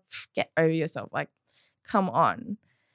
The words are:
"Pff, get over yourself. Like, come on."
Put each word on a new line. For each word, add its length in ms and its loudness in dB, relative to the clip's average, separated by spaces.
"Pff, 260 -10
get 220 -2
over 140 4
yourself. 420 -4
Like, 180 -4
come 260 0
on." 480 0